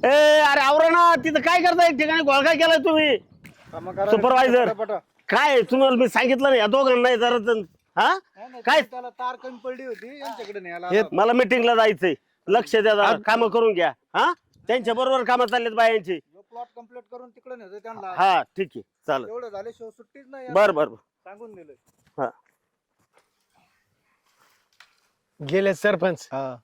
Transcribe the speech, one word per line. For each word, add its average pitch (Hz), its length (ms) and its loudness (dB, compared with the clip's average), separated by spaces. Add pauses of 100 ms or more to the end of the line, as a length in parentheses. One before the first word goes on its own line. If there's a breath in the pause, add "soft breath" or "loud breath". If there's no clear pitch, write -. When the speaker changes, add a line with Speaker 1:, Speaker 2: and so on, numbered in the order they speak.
Speaker 1:
ए, 302 360 6
अरे 294 200 2
आवरा 294 280 4
ना, 339 260 4 (100)
तिथं 311 160 -2
काय 330 220 0
करताय? 349 260 2
एक 285 100 -2
ठिकाणी 311 240 -2
घोळका 277 300 2
केलाय 320 260 2
तुम्ही. 302 380 2 (560)
Speaker 2:
कामं 175 220 -14
करा 196 100 -2
रे, 202 60 0
Speaker 1:
सुपरवायझर. 247 540 4
Speaker 2:
पटापटा. 214 340 -6 (300)
Speaker 1:
काय 262 340 2
तुम्हाला 254 340 2
मी 240 120 2
सांगितलं 254 400 0
नाही, 262 120 4
या 208 60 2
दोघांना 254 340 2
नाही 247 160 2
जरा 240 220 0
जण-, 214 280 -4 (320)
हा? 294 200 2 (180)
Speaker 2:
नाही, 220 120 -20
नाही, 254 140 -20
Speaker 1:
काय? 294 180 2
Speaker 2:
त्याला 247 300 -10
तार 247 260 -10
कमी 247 280 -18
पडली 254 200 -12
होती, 247 360 -16
यांच्याकडे 208 400 -14
न्यायला 175 280 -12
Speaker 3:
हे 185 100 0
Speaker 2:
आला 220 60 2
होता. 160 120 -8
Speaker 1:
मला 214 160 2
मीटिंगला 240 420 0
जायचंय, 214 400 0 (340)
लक्ष 226 280 0
द्या 214 180 2
जरा, 202 140 2
Speaker 3:
आ- 214 180 0
Speaker 1:
कामं 226 220 2
करून 226 240 0
घ्या. 170 200 0 (240)
हा? 277 160 0 (360)
त्यांच्या 233 260 -2
बरोबर 254 300 -2
कामं 247 220 0
चाललेत 233 260 -4
बायांची. 220 420 0
Speaker 2:
ह्यो 156 260 -16
प्लॉट 233 260 -20 (100)
कम्प्लीट 233 360 -20
करून 247 180 -20
तिकडे 254 260 -20
नेतो 208 220 -20
त्यांना. 208 380 -14
Speaker 1:
हा, 175 260 2
ठीक 175 340 -10
आहे, 110 60 -16 (240)
चालेल. 135 220 -4
Speaker 2:
एवढं 233 200 -14
झाल्याशिवाय 220 420 -16
सुट्टीच 269 380 -20
नाही. 262 200 -18
Speaker 1:
बर, 202 220 2
बर, 151 180 -2
बर. 110 60 -16
Speaker 2:
सांगून 208 600 -20
दिलंय. 156 200 -20 (440)
Speaker 1:
हा. 131 120 -6 (3250)
Speaker 3:
गेले 196 240 0
सरपंच. 185 580 -4
Speaker 2:
हा. 131 320 -10